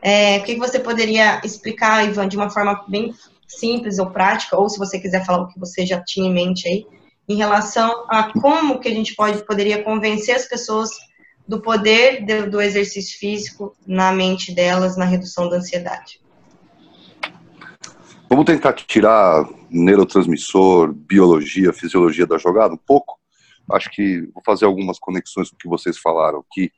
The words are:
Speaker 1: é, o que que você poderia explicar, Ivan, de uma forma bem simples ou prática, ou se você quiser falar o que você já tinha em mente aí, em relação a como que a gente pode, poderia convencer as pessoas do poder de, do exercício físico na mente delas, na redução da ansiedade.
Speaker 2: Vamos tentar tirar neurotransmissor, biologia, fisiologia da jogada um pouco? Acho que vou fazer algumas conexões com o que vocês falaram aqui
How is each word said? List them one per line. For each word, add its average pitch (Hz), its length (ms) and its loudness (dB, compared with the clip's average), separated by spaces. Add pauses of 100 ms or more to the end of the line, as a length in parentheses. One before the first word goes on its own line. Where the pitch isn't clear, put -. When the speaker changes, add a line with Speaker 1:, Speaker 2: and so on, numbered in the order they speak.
Speaker 1:
é, 202 360 4
o 202 60 -4
que 240 100 -6
que 233 60 -6
você 247 200 -2
poderia 220 640 0
explicar, 220 640 -2
Ivan, 202 200 -2
de 196 100 -6
uma 202 120 -2
forma 202 380 -2
bem 214 260 -6 (360)
simples 226 480 -6
ou 185 140 -4
prática, 190 440 -2
ou 202 140 2
se 208 80 -10
você 196 220 -8
quiser 185 260 -4
falar 180 180 -2
o 180 40 -10
que - 120 -20
você 180 260 -6
já 180 140 -4
tinha 185 300 -4
em 185 40 0
mente 180 340 -2
aí, 190 180 -6 (420)
em 208 80 -4
relação 214 720 0
a 220 240 -2
como 294 480 0
que - 80 -6
a 233 40 -2
gente 220 240 -6
pode, 208 300 -2
poderia 208 380 -2
convencer 214 520 -2
as 254 120 -4
pessoas 220 440 -6 (560)
do 214 120 -8
poder 226 640 2
de, 214 200 -2
do 202 180 -4
exercício 202 560 -4
físico 208 580 -10 (120)
na 185 240 2
mente 185 420 -2
delas, 180 420 0
na 185 100 -2
redução 180 440 -2
da 175 80 -2
ansiedade. - 640 -8 (2000)
Speaker 2:
Vamos 139 160 6
tentar 147 280 4
tirar 101 760 4 (200)
neurotransmissor, 90 1200 4
biologia, 85 800 4
fisiologia 85 540 0
da 82 100 -2
jogada 90 380 2
um - 20 -16
pouco? - 420 0 (520)
Acho - 180 -2
que 95 320 -2 (120)
vou - 120 -20
fazer 104 200 2
algumas 95 340 0
conexões 92 500 -6
com - 60 -20
o - 40 -20
que - 80 -16
vocês 85 300 -4
falaram 80 420 0
aqui 90 380 -6